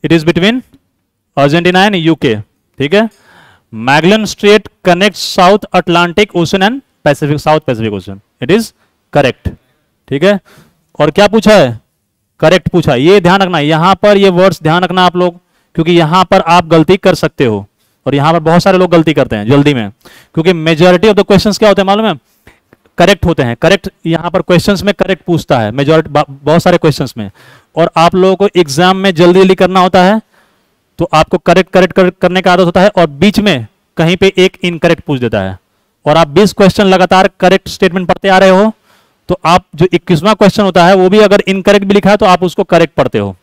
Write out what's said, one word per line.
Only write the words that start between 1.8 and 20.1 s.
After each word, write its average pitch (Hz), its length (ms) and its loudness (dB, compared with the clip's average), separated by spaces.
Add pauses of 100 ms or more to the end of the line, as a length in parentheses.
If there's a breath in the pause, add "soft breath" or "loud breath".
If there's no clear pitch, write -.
and 202 180 -2
U 160 180 2
K, 117 120 0 (440)
ठीक 143 140 -4
है। 208 80 2 (880 soft breath)
Magellan 185 420 0
Strait 208 360 0 (200)
connects 180 340 -2 (140)
South 196 320 2 (140)
Atlantic 175 540 -2
Ocean 185 340 -2
and 269 120 -6 (240)
Pacific, 147 380 -2
South 156 240 -2
Pacific 110 320 -4
Ocean। 98 220 -16 (220)
It 156 140 0
is 226 140 -6 (420)
correct, 135 360 -2 (580)
ठीक 139 160 -6
है। 196 160 0 (600 soft breath)
और 147 120 0
क्या 208 160 0
पूछा 208 300 2
है? 120 220 0 (600)
Correct 170 300 0
पूछा 160 220 -2
है। 123 100 0
ये 185 200 4
ध्यान 185 200 2
रखना, 180 180 -2
यहाँ 160 420 0
पर 208 160 2
ये 196 120 4
words 180 340 0
ध्यान 165 200 0
रखना 180 220 0
आप 180 100 0
लोग, 180 240 -2 (360)
क्योंकि 165 160 -2
यहाँ 170 400 2
पर 190 100 2
आप 170 260 0
गलती 165 300 2
कर 180 180 0
सकते 147 300 -4
हो 104 200 -4 (400)
और 135 100 -4
यहाँ 143 180 0
पर 170 60 0
बहुत 160 240 0
सारे 190 140 2
लोग 180 140 0
गलती 165 220 2
करते 123 220 -2
हैं 107 120 -6
जल्दी 143 260 2
में, 110 160 -4 (440 soft breath)